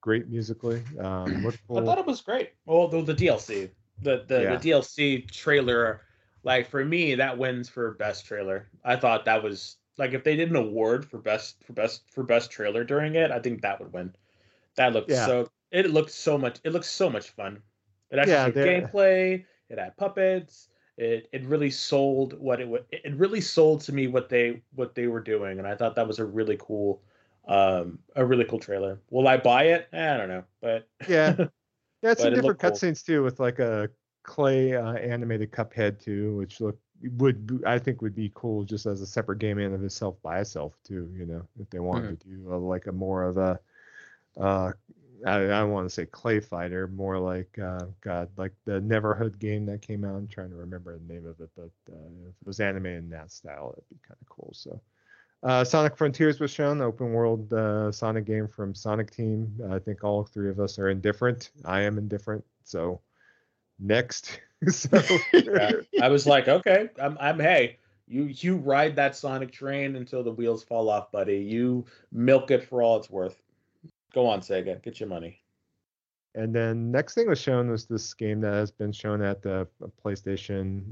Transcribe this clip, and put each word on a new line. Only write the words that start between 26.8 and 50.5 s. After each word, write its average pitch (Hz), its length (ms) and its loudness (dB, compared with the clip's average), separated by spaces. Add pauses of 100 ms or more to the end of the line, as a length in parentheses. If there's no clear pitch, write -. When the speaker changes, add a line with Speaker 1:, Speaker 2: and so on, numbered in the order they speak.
Speaker 2:
um, 92 520 2 (160)
a 131 100 4
really 123 200 4
cool 113 140 -4
trailer. 98 500 -4
Will 131 180 2
I 131 100 8
buy 123 280 6
it? 165 280 4
I 160 240 0
don't 98 120 -4
know, 92 160 -8 (160)
but 113 280 -4 (160)
Speaker 1:
Yeah. 160 320 6
Speaker 2:
<laughs> 170 120 2 (520)
Speaker 1:
Yeah, 226 100 4
it's 226 120 4
Speaker 2:
but - 20 6
Speaker 1:
in 117 80 6
Speaker 2:
it - 20 4
Speaker 1:
different 135 240 4
Speaker 2:
looked - 20 -4
cool. 175 220 2
Speaker 1:
cutscenes 165 220 -2
too, 151 180 4
with, 127 180 0
like, 123 180 0
a 110 300 0 (340)
clay, 131 520 2
uh, 117 180 -2
animated 117 580 -4
Cuphead 107 480 -2
too, 104 380 -4
which 98 240 -8
look, 107 180 -4 (220)
would 123 460 0
b-, 120 180 -4
I 123 140 2
think 123 220 -4
would 104 140 -4
be 107 200 -4
cool 107 300 -4
just 104 200 -8
as 98 160 -4
a 95 60 -10
separate 107 320 -4
game 104 200 -2
in 98 140 -2
of 95 100 -4
itself 98 380 -6
by 85 200 -4
itself 76 420 -8
too, 87 320 -10
you 90 100 -10
know, 85 220 -10 (120)
if 101 120 -14
they 90 80 -8
wanted 90 280 -2
Speaker 2:
Mm-hmm. 90 140 -10
Speaker 1:
to 92 80 -20
do 95 240 -12
a, 90 40 -4
like, 92 300 -4
a 98 60 -8
more 92 300 -2
of 90 140 -2
a, 92 220 2 (800)
uh, 95 340 0 (520)
I, 98 120 0
I 98 100 2
don't 104 240 2
wanna 92 180 -2
say 85 180 -6
clay 110 340 -2
fighter, 90 460 -6
more 95 320 -4
like, 92 400 -4
uh, 90 280 -8 (140)
God, 90 360 -6
like 92 160 -8 (120)
the 98 160 -2
Neverhood 107 580 0
game 104 280 -4
that 101 140 -8
came 104 240 -8
out. 98 120 -6
I'm 101 120 -10
trying 92 220 -14